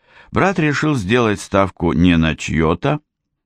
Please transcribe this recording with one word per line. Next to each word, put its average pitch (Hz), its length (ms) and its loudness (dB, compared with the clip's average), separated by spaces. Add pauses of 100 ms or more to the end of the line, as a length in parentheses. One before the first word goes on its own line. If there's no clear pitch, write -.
(320)
брат 180 260 0
решил 151 360 0
сделать 110 460 0
ставку 92 520 -2
не 85 240 4
на 80 180 0
чье-то, 82 680 -2 (460)